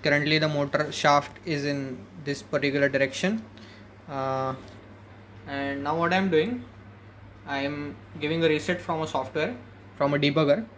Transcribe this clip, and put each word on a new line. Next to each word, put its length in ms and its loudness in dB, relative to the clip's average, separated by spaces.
Currently 380 4
the 80 2
motor 440 0
shaft 540 4
is 180 -2
in 400 -4
this 160 -6
particular 480 2
direction. 540 0
Uh, 460 -2
and 360 -6
now 120 0
what 160 4
I 60 4
am 140 2
doing, 340 2
I 140 -6
am 360 -6
giving 240 0
a 60 4
reset 320 0
from 200 -4
a 60 -4
software, 480 -4
from 200 2
a 20 2
debugger. 480 4